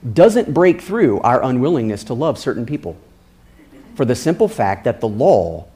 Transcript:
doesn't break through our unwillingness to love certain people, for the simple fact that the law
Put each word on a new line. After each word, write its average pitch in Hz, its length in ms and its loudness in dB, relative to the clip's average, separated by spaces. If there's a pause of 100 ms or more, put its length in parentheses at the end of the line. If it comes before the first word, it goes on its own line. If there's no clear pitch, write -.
(140)
doesn't 208 400 4
break 175 280 4
through 165 400 0
our 120 220 2
unwillingness 123 640 -2
to - 80 -8
love 143 240 -2
certain 120 280 -4
people, 101 320 -10 (960)
for 135 100 0
the 120 100 0
simple 175 320 0
fact 98 360 -4
that 117 160 -2
the 117 80 -4
law 104 680 0